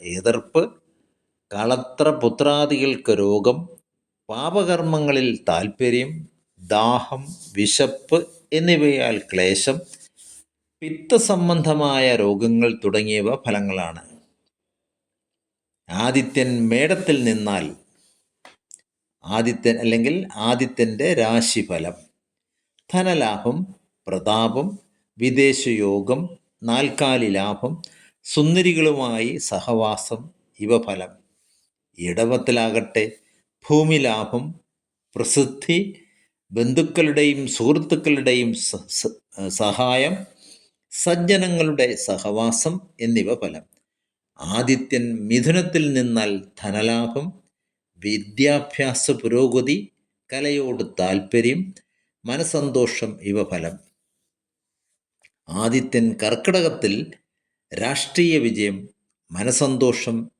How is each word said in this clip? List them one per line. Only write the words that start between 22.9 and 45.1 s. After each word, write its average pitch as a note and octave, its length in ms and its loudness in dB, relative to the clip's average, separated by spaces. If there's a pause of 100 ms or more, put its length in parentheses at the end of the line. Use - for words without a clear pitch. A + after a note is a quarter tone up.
ധനലാഭം, D#3 720 0 (400)
പ്രതാപം, A2+ 720 -2 (400)
വിദേശയോഗം, B2+ 1200 2 (240)
നാൽക്കാലി B2+ 640 0
ലാഭം, G2+ 560 -4 (420)
സുന്ദരികളുമായി D3+ 1120 0
സഹവാസം A2 920 -4 (300)
ഇവ A2+ 220 2
ഫലം. F#2 260 -8 (920)
ഇടവത്തിലാകട്ടെ A2+ 1120 0 (520)
ഭൂമിലാഭം, D3+ 920 0 (600)
പ്രസിദ്ധി, E3+ 920 -2 (460)
ബന്ധുക്കളുടെയും C#3+ 960 2
സുഹൃത്തുക്കളുടെയും C3 1080 2
സ-, - 220 -6 (120)
സ-, - 600 -8
സഹായം, B2+ 640 0 (800)
സജ്ജനങ്ങളുടെ E3+ 1000 2
സഹവാസം A2+ 840 -2 (200)
എന്നിവ A2+ 340 0
ഫലം. D#2+ 280 -8 (800)
ആദിത്യൻ A#2+ 840 -2